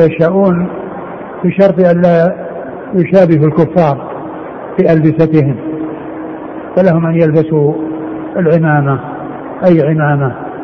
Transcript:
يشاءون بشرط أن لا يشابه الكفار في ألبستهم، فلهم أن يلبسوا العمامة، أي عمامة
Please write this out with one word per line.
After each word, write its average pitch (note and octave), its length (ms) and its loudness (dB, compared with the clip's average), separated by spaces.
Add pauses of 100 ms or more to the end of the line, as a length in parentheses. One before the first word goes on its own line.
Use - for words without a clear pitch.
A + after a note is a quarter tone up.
يشاءون F3 640 2 (760)
بشرط F#3 500 4
أن F3 60 0
لا F3 360 2 (580)
يشابه E3+ 520 4
الكفار D#3 680 0 (640)
في F3+ 160 2
ألبستهم، D#3 640 2 (1200)
فلهم E3+ 300 4
أن E3 80 0
يلبسوا D#3 600 2 (640)
العمامة، D3+ 640 2 (680)
أي D#3+ 240 4
عمامة D3 420 0 (320)